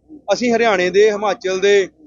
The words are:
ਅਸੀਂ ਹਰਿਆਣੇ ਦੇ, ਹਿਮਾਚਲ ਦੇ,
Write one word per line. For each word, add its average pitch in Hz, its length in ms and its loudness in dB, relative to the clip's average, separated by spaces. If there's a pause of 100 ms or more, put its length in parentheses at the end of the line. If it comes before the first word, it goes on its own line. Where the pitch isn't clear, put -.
(340)
ਅਸੀਂ 233 200 -2
ਹਰਿਆਣੇ 208 360 0
ਦੇ, 208 220 2
ਹਿਮਾਚਲ 190 480 -4
ਦੇ, 196 300 2 (180)